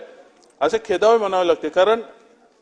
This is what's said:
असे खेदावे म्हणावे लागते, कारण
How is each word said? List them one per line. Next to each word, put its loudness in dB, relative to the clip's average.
असे -2
खेदावे 2
म्हणावे -2
लागते, -2
कारण 2